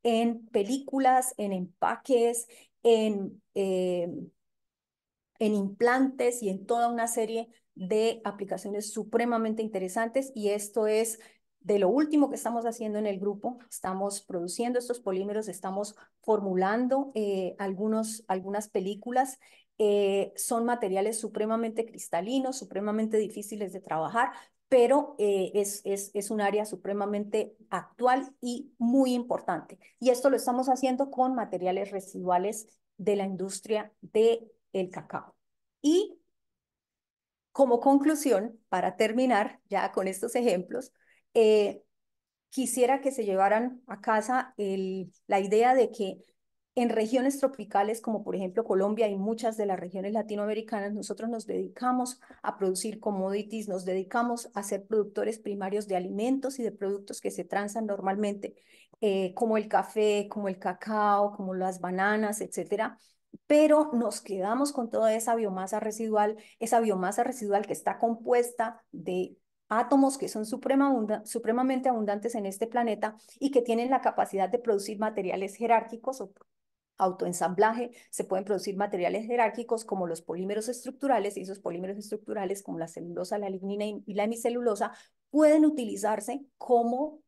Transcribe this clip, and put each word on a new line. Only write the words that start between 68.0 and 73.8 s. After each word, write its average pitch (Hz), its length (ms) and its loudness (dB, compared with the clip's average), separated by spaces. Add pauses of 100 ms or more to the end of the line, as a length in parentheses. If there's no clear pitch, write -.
de 180 460 -4 (320)
átomos 269 480 4
que - 100 -4
son 214 180 -6
suprema 269 440 2
abunda-, 214 360 0
supremamente 254 640 0
abundantes 214 460 -2
en 208 100 -2
este 196 220 -4
planeta 220 480 -2 (240)
y 277 120 0
que 247 100 6
tienen 233 280 0